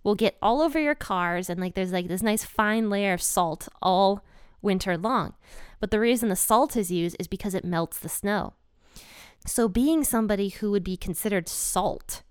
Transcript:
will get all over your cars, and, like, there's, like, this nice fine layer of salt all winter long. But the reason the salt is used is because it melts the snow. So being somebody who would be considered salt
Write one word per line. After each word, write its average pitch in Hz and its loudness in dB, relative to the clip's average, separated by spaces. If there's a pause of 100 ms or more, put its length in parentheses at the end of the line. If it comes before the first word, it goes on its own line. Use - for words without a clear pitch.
will 208 2
get - 0
all 240 4
over 320 2
your 294 2
cars, 180 -2
and, 175 -4
like, 180 -4
there's, 185 -2
like, 180 -2
this 190 -2
nice 214 0
fine 214 0
layer 202 0
of 175 -2
salt 170 0 (140)
all 196 4 (380)
winter 190 0
long. 208 0 (460)
But 208 -4
the 214 4
reason 233 4
the 185 0
salt 233 2
is 185 0
used 175 -2
is 175 -6
because 190 -6
it 190 -4
melts 165 -2
the - -10
snow. - -4 (920)
So 233 2
being 285 2
somebody 208 0
who 208 -4
would 202 2
be 185 -4
considered 190 -4
salt - -4